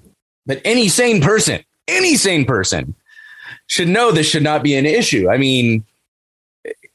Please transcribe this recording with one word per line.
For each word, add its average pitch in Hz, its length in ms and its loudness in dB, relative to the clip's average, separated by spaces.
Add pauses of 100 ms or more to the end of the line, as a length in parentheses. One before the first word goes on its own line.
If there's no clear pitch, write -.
(480)
but 135 180 -6
any 226 220 2
sane 233 340 2
person, 175 420 0 (240)
any 359 280 0
sane 175 300 0
person 101 500 -2 (720)
should 180 200 -4
know 220 240 2
this 160 160 0
should 151 160 -2
not 151 200 0
be 143 120 2
an 135 100 0
issue. 147 440 0
I 117 80 2
mean, 123 460 0 (1120)